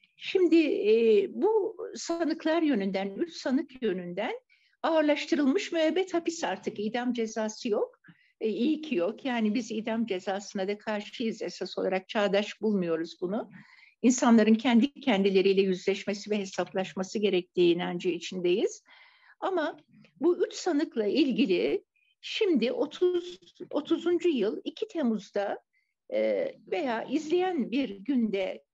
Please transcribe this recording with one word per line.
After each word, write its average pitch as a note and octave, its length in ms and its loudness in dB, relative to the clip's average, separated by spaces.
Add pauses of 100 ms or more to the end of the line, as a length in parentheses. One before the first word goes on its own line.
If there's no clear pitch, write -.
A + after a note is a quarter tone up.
(160)
Şimdi, F4 400 2 (340)
e, A3 440 6
bu F#4+ 440 0 (180)
sanıklar D#4+ 640 -2
yönünden, G3 540 0
üç E4 180 -4
sanık - 500 -4
yönünden F#3+ 560 -4 (440)
ağırlaştırılmış D4 880 2
müebbet E4 420 0
hapis E4+ 300 -2
artık, - 360 -4
idam A#3+ 340 -2
cezası A3 560 -4
yok. B3+ 300 -2 (420)
E, A3 80 -2
iyi A#3+ 320 0
ki - 140 -4
yok. G#3 300 -2
Yani A3+ 280 0
biz A3+ 180 -4
idam A3 340 -2
cezasına G3 600 -4
da G#3 100 -4
karşıyız G#3+ 640 -6
esas - 360 -8
olarak. F#3+ 320 -2
Çağdaş G3+ 520 0
bulmuyoruz E3+ 600 -2
bunu. G3+ 280 -6 (520)
İnsanların A3+ 540 6
kendi A#3 380 4
kendileriyle G3 680 4
yüzleşmesi G3 720 -2
ve G#3 80 0
hesaplaşması F#3+ 800 -4
gerektiği F3+ 560 2
inancı F3+ 340 -4
içindeyiz. F3+ 720 -2 (560)
Ama F4 380 -2 (420)
bu F4 260 2
üç - 80 -10
sanıkla C#4+ 540 -2
ilgili F#3+ 760 2 (380)
şimdi C4+ 500 0
otuz, F4+ 680 -2 (320)
otuzuncu E4 580 0
yıl A3 340 0
iki G#4+ 240 -6
Temmuz'da, G#3+ 720 -2 (540)
e, G#2+ 380 0 (160)
veya C#4 360 -2
izleyen D#4 680 -2
bir C4 180 -2
günde G3 760 -2 (100)